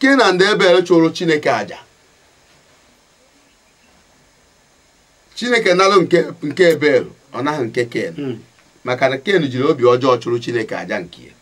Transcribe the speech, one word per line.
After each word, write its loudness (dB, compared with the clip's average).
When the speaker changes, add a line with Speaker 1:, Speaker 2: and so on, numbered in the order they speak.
Speaker 1:
Cain 4
and 4
Abel 2
chụrụ 4
Chineke -2
àjà, -6
Chineke 0
nalụ 4
nke, 2
nke 2
Abel, 0
ọ -8
naghị -4
nke -4
Cain. -8
Speaker 2:
Hmm. -8
Speaker 1:
Maka -2
na -6
Cain 0
jiri -4
obi 0
ọjọọ 2
chụrụ -4
Chineke -6
àjà -6
nke -18
ya. -20